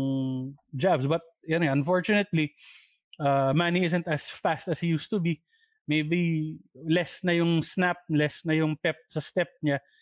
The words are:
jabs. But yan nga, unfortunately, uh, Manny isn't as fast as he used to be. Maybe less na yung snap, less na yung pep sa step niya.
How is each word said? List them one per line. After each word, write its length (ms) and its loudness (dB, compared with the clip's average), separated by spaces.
jabs. 320 0
But 160 0
yan 200 0
nga, 80 2
unfortunately, 800 0
uh, 320 2
Manny 320 2
isn't 240 0
as 200 -2
fast 400 -4
as 120 -2
he 80 -2
used 240 -2
to 80 0
be. 200 -2
Maybe 680 0
less 480 -2
na 80 2
yung 280 2
snap, 480 -2
less 360 0
na 120 0
yung 200 0
pep 200 -4
sa 120 -6
step 280 -2
niya. 200 0